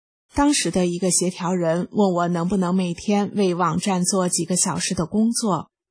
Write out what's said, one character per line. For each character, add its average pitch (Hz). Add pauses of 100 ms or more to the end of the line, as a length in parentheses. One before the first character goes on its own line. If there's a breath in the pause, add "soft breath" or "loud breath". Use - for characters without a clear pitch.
(340)
当 285
时 170
的 180
一 175
个 180
协 175
调 180
人 170
问 202
我 175
能 175
不 202
能 180
每 180
天 202
为 185
网 170
站 185
做 180
几 170
个 185
小 175
时 180
的 175
工 220
作， 202 (200)